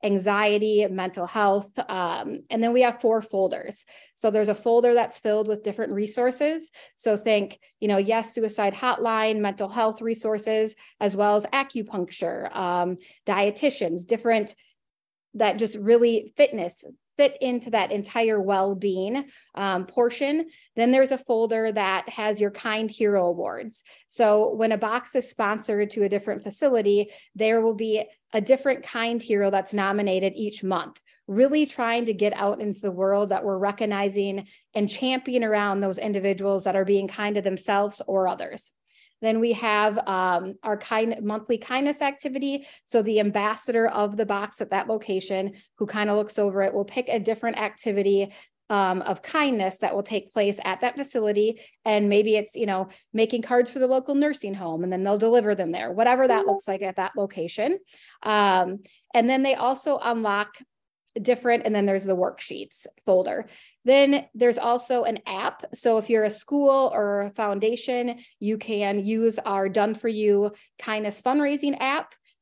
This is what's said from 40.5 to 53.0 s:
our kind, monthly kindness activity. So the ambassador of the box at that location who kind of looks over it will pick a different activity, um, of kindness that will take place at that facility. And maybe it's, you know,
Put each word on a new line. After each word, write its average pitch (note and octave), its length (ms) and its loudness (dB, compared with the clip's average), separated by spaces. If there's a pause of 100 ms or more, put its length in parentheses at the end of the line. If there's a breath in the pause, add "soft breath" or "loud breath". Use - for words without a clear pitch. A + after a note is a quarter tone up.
our G#3+ 120 -4
kind, A3+ 460 -2
monthly G#3+ 360 -4
kindness C#4 440 -2
activity. C#4 640 -4 (160 loud breath)
So A3+ 180 0
the G#3+ 200 2
ambassador G#3+ 640 0
of G#3 300 -2
the A3 80 -2
box G#3 340 -4
at - 120 -8
that G3 180 -2
location G3 640 -4 (240 loud breath)
who G#3 80 -4
kind G#3 240 -2
of G#3 80 2
looks G#3+ 200 -4
over G3+ 240 0
it G3 120 0
will G3+ 100 -2
pick B3 240 -6
a A3+ 140 -2
different A3 360 -4
activity, G3+ 760 0 (360 loud breath)
um, F#3+ 340 2
of - 180 -4
kindness A#3 560 -2
that - 180 -2
will G3+ 80 -2
take G#3 300 -6
place G3+ 320 0
at F#3+ 160 -4
that B3 160 -2
facility. A3 640 0 (240 loud breath)
And G#3 240 2
maybe G#3+ 260 4
it's, G#3+ 180 -2
you A3+ 120 -4
know, F#3+ 240 -2 (240 loud breath)